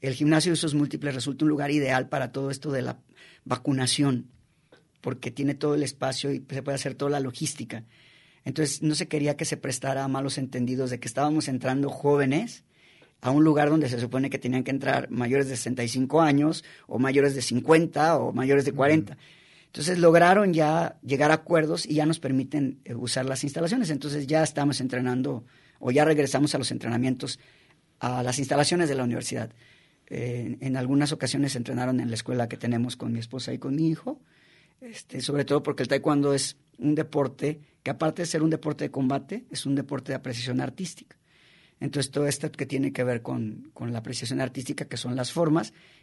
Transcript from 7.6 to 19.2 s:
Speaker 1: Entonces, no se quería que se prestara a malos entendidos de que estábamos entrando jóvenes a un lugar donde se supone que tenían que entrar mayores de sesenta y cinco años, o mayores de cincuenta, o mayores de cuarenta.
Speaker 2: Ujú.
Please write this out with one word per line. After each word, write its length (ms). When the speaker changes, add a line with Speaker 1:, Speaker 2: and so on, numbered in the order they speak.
Speaker 1:
Entonces, 380
no 120
se 140
quería 280
que 80
se 140
prestara 460
a 40
malos 300
entendidos 500
de 120
que 80
estábamos 400
entrando 420
jóvenes 720
a 100
un 140
lugar 240
donde 200
se 120
supone 300
que 80
tenían 240
que 80
entrar 400
mayores 380
de 80
sesenta 280
y 40
cinco 340
años, 420
o 120
mayores 360
de 80
cincuenta, 760
o 160
mayores 320
de 80
cuarenta. 420
Speaker 2:
Ujú. 80